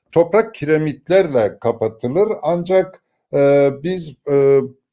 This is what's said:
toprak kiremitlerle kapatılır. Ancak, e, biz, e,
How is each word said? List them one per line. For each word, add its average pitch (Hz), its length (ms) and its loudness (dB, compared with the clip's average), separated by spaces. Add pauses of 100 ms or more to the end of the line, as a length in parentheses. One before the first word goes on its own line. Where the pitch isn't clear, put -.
(120)
toprak 196 440 0
kiremitlerle 151 1040 0
kapatılır. 120 720 -2 (120)
Ancak, 175 640 -2 (300)
e, 143 380 4 (120)
biz, 170 320 -8 (140)
e, 139 300 4 (340)